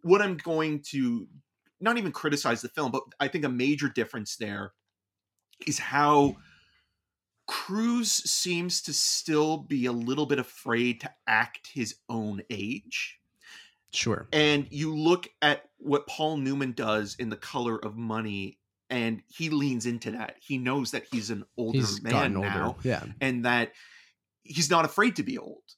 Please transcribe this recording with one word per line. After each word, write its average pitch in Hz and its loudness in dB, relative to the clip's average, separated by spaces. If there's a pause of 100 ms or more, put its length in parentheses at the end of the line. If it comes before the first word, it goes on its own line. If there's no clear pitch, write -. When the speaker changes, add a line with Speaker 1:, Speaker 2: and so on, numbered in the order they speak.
Speaker 1:
what 190 8
I'm 185 0
going 156 0 (120)
to 123 0 (500)
not 226 2
even 190 -2
criticize 139 0
the 120 -10
film, 143 -2
but 135 -2 (180)
I 143 0
think 151 -2
a 135 0
major 139 2
difference 113 -4
there 101 -8 (920)
is 143 -2
how 143 4 (1080)
Cruise 226 0 (180)
seems 175 0
to 156 -8
still 156 2
be 131 -2
a 123 0
little 123 0
bit 139 2
afraid 120 0
to - -12 (160)
act - 0
his 117 -4 (120)
own 107 -4
age. - -8 (760)
Speaker 2:
Sure. - -2
Speaker 1:
And 151 4
you 156 -4
look 170 2 (140)
at 147 2 (100)
what 143 0
Paul 156 -2
Newman 135 -2
does 107 -2
in 120 -4
The 107 -6
Color 117 -4
of 107 -8
Money, 110 -6 (300)
and 113 -2
he 160 -6
leans 139 0
into 120 -4
that. - -8
He 139 -6
knows 127 -2
that 127 -6
he's 110 -4
an 101 -6 (120)
older 117 0
Speaker 2:
He's 104 0
Speaker 1:
man 117 -2
Speaker 2:
gotten 113 2
older, 98 0
Speaker 1:
now, 98 -2
Speaker 2:
yeah. 117 0 (160)
Speaker 1:
and 127 0
that 120 2 (720)
he's 151 0
not 170 6
afraid 202 2
to - -2
be - -4
old. - -14 (160)